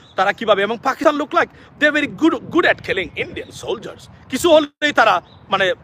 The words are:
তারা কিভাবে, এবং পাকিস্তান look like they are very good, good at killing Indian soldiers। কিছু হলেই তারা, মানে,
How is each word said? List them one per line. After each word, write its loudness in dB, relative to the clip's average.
তারা 0
কিভাবে, 0
এবং -4
পাকিস্তান -4
look -8
like 0
they 0
are -4
very -4
good, 2
good 2
at -2
killing -4
Indian -14
soldiers। -10
কিছু -2
হলেই 2
তারা, 6
মানে, 0